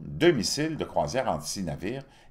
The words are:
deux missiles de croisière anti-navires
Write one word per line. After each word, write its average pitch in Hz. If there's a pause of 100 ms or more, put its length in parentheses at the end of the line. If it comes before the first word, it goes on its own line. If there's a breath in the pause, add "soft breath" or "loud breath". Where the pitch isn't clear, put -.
deux 147
missiles 156
de 90
croisière 127
anti-navires 87 (260 soft breath)